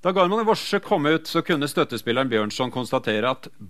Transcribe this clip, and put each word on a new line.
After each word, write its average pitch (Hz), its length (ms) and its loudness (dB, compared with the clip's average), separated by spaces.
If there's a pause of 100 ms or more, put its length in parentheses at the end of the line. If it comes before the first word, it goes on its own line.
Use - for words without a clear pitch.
Da 180 140 0
Garmon 190 260 4
i 214 60 0
Vorse 202 340 0
kom 165 240 0
ut, 156 240 2
så 170 160 0
kunne 147 240 0
støttespilleren 123 640 0
Bjørnson 110 420 0
konstatere 123 640 0
at - 160 -18 (180)